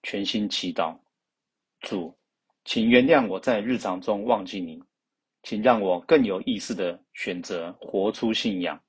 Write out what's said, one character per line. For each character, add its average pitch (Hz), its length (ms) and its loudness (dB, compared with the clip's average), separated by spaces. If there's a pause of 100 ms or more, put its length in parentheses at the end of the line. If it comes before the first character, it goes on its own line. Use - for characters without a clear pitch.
全 98 220 -6
心 104 220 -2
祈 90 260 -4
祷。 80 240 -2 (840)
主， 87 360 -8 (460)
请 113 260 0
原 123 160 8
谅 139 220 6
我 95 120 -4
在 113 200 0
日 117 180 -2
常 92 220 -4
中 101 240 -2
忘 110 220 0
记 95 160 -8
你， 82 200 -12 (640)
请 107 180 -6
让 117 200 4
我 90 200 2
更 151 220 6
有 98 200 -2
意 120 140 -4
识 110 160 -8
地 87 300 -6 (100)
选 90 280 -8
择 87 400 -8
活 98 300 0
出 113 200 -2
信 104 300 -2
仰。 78 280 -6